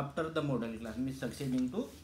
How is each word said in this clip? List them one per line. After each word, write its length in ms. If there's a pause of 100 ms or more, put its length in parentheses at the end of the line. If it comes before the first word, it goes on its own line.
after 280
the 120
modal 360
class 180
means 240
succeeding 500
to 160 (180)